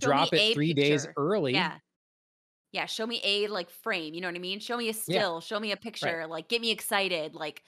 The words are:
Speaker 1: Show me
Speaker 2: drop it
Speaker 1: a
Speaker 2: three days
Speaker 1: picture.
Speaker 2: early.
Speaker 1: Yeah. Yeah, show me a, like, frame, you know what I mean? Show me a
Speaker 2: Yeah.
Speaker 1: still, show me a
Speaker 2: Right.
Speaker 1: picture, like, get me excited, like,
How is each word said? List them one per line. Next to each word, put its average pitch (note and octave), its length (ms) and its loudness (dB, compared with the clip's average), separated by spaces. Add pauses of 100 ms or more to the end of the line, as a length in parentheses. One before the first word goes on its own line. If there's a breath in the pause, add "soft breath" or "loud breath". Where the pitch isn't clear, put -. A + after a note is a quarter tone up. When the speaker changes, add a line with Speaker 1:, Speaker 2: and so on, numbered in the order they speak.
Speaker 1:
Show D3 120 4
me C#3 100 6
Speaker 2:
drop F3 100 2
it E3+ 60 6
Speaker 1:
a A3 140 4
Speaker 2:
three D#3 200 2
days C#3+ 320 4
Speaker 1:
picture. - 120 -12
Speaker 2:
early. D3+ 360 2
Speaker 1:
Yeah. D#3 260 0 (920)
Yeah, E3+ 140 -4
show - 200 -6
me A#3 160 -6
a, G3+ 240 2
like, F#3+ 220 -4
frame, E3+ 440 -4
you E3+ 80 -6
know F#3 80 -4
what F3 60 -6
I F3 40 -8
mean? F#3 200 -6
Show A#3 180 -4
me A#3 120 -2
a G#3+ 40 -2 (140)
Speaker 2:
Yeah. F#3 140 2
Speaker 1:
still, E3+ 200 0
show G3 180 -6
me G#3+ 140 -4
a F#3 40 -2 (240)
Speaker 2:
Right. E3+ 140 0
Speaker 1:
picture, E3 120 -6
like, D#3+ 220 -8
get A#3 120 2
me A#3 100 2
excited, F3+ 640 0
like, D3+ 320 -8